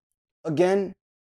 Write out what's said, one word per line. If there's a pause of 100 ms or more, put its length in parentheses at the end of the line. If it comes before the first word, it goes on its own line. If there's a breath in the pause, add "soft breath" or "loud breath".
(440)
again, (340)